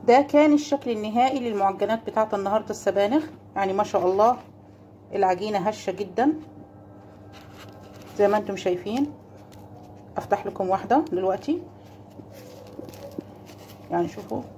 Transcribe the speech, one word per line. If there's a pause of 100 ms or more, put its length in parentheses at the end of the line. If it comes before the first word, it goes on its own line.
ده
كان
الشكل
النهائي
للمعجنات
بتاعت
النهارده
السبانخ. (320)
يعني
ما
شاء
الله (760)
العجينه
هشه
جدًا (1800)
زي
ما
انتم
شايفين. (1040)
افتح
لكم
واحده
دلوقتي، (2250)
يعني
شوفوا (160)